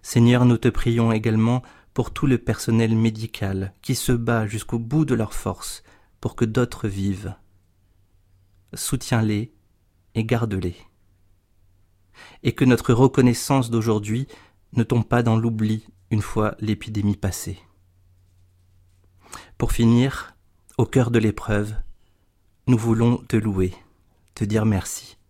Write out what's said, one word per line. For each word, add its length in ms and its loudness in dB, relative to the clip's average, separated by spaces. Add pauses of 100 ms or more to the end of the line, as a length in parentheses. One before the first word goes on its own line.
Seigneur, 440 4
nous 120 6
te 120 2
prions 420 0
également 500 0 (320)
pour 180 -4
tout 140 -4
le 120 4
personnel 580 0
médical 840 -2
qui 140 -4
se 160 -2
bat 360 0
jusqu'au 320 -6
bout 260 0
de 80 0
leurs 200 -2
forces 500 -8 (360)
pour 160 -6
que 100 0
d'autres 420 -2
vivent. 480 -4 (1400)
Soutiens-les 800 -2 (600)
et 100 -2
garde-les. 500 -2 (1700)
Et 100 0
que 120 0
notre 280 4
reconnaissance 760 2
d'aujourd'hui 580 -2 (460)
ne 100 0
tombe 220 0
pas 180 0
dans 140 2
l'oubli 480 -2 (240)
une 120 0
fois 380 -2
l'épidémie 580 -2
passée. 420 -6 (2000)
Pour 140 -2
finir, 640 2 (420)
au 80 2
cœur 260 0
de 80 4
l'épreuve, 540 -2 (960)
nous 100 4
voulons 400 2
te 180 -6
louer, 380 0 (640)
te 80 -4
dire 220 0
merci. 520 -2 (120)